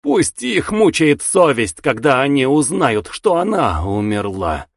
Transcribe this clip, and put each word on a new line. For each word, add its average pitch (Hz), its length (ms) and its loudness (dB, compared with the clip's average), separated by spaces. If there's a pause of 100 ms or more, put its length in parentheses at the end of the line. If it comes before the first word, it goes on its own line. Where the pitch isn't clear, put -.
Пусть 262 440 -2
их 214 260 -2
мучает 165 520 2
совесть, 135 580 0
когда 131 420 0
они 139 240 2
узнают, 139 640 0
что - 300 -2
она 151 460 -2
умерла. 98 920 -4